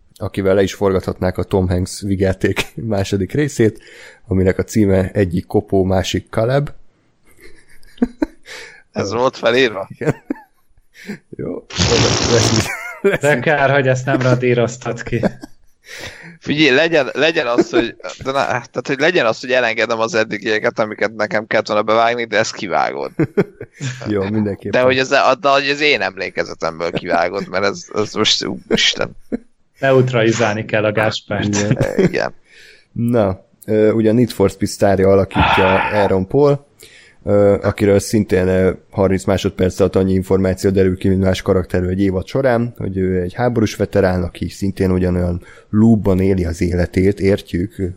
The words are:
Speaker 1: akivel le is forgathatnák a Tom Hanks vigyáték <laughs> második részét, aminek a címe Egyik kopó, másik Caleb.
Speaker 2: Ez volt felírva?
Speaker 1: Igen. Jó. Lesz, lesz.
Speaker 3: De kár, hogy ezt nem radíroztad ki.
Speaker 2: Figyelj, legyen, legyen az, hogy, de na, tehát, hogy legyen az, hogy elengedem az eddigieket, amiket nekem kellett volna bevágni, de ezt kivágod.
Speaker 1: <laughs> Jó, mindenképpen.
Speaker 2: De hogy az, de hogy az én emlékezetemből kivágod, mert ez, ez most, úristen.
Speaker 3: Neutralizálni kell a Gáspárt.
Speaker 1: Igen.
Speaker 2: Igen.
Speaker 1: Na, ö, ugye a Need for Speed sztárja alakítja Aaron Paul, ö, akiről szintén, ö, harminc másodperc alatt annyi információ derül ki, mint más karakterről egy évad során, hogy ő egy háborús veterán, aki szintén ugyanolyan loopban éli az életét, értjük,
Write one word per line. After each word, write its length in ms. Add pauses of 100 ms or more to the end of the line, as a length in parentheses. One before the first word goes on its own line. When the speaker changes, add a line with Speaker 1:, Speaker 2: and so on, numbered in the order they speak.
(180)
Speaker 1:
akivel 380
le 80
is 100
forgathatnák 640
a 60
Tom 260
Hanks 320
vigyáték 760
<laughs> 0
második 580
részét, 460 (480)
aminek 300
a 60
címe 480
Egyik 340
kopó, 380
másik 460
Caleb. 400 (2250)
Speaker 2:
Ez 220
volt 240
felírva? 520
Speaker 1:
Igen. 260 (1120)
Jó. 360 (680)
Lesz, 0 (720)
lesz. 200
Speaker 3:
De 180
kár, 320
hogy 160
ezt 180
nem 160
radíroztad 800
ki. 180 (1160)
Speaker 2:
Figyelj, 360
legyen, 380
legyen 340
az, 220
hogy, 260 (280)
de 80
na, 0 (140)
tehát, 420
hogy 120
legyen 260
az, 140
hogy 120
elengedem 480
az 140
eddigieket, 680
amiket 360
nekem 320
kellett 200
volna 160
bevágni, 420
de 120
ezt 180
kivágod. 560 (520)
Speaker 1:
<laughs> 440
Jó, 160
mindenképpen. 580
Speaker 2:
De 40
hogy 140
az, 100 (300)
de 100
hogy 200
az 120
én 200
emlékezetemből 920
kivágod, 580
mert 140
ez, 300
ez 200
most, 320
úristen. 680 (640)
Speaker 3:
Neutralizálni 840
kell 200
a 60
Gáspárt. 560
Speaker 1:
Igen. 300 (200)
Speaker 2:
Igen. 360 (580)
Speaker 1:
Na, 540 (200)
ö, 260
ugye 180
a 40
Need 160
for 200
Speed 200
sztárja 400
alakítja 840
Aaron 360
Paul, 380 (580)
ö, 380
akiről 380
szintén, 480
ö, 240 (180)
harminc 340
másodperc 560
alatt 160
annyi 180
információ 560
derül 280
ki, 100
mint 140
más 200
karakterről 480
egy 120
évad 260
során, 500
hogy 200
ő 240
egy 120
háborús 420
veterán, 480
aki 260
szintén 420
ugyanolyan 500 (280)
loopban 500
éli 260
az 160
életét, 580
értjük, 560 (220)